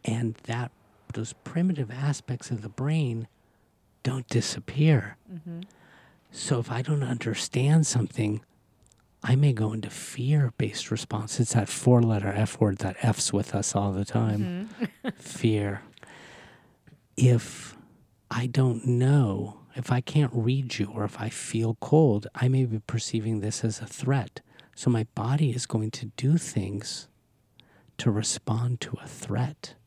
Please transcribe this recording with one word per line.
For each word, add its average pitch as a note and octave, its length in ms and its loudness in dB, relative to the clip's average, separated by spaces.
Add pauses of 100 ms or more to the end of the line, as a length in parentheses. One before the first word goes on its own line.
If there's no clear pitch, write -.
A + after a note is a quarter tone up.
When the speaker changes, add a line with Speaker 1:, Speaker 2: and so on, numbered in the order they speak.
Speaker 1:
and A2+ 300 -2 (120)
that A#2 260 -4 (420)
those G#2+ 200 -6 (100)
primitive D#3+ 480 -2
aspects C3+ 580 -4
of G#2+ 140 -4
the A2 60 -8
brain C3 580 -2 (720)
don't B2+ 280 -4
disappear. C3 880 2 (140)
Speaker 2:
Mm-hmm. E3+ 280 -12 (720)
Speaker 1:
So - 280 -2
if A#2 120 -6
I A#2 100 -2
don't C#3+ 220 0
understand B2+ 840 2
something, G#2+ 560 0 (880)
I C3 60 6
may C#3+ 160 6
go G#2+ 220 0
into A2 160 -6
fear-based B2+ 1000 -2
response. A2+ 500 -4
It's A#2 140 2
that G2+ 140 2
four-letter A2+ 600 4
F G#2 320 0
word G2+ 160 2
that F#2 240 -4
F's - 320 0
with G2+ 200 -2
us - 220 -2
all G2 160 2
the G2 140 -2
time. A2+ 640 -2 (100)
Speaker 2:
Mm-hmm. - 300 -6
<laughs> - 100 -10
Speaker 1:
Fear. G2+ 600 0 (1400)
If - 580 4 (540)
I A#2+ 180 -2
don't B2+ 380 2
know, B2 720 4 (160)
if B2+ 160 -2
I B2 100 4
can't D3 320 2
read B2+ 460 0
you, G2+ 140 -2
or G#2+ 100 -2
if - 160 -6
I G#2+ 100 -4
feel A2+ 520 -2
cold, C3+ 540 4
I B2+ 120 2
may C3 180 4
be A2 140 -4
perceiving A2 600 -4
this G#2+ 220 -4
as A2 180 -2
a A#2 40 -12
threat. - 560 -2 (340)
So - 140 0
my A2+ 160 2 (100)
body C3 360 0
is B2 140 -6
going A2 260 -2
to - 140 -10 (120)
do D3 200 2
things G2 680 -6 (920)
to A#2+ 140 2
respond A2 720 -2
to - 200 -8
a - 60 -18
threat. - 680 -6 (140)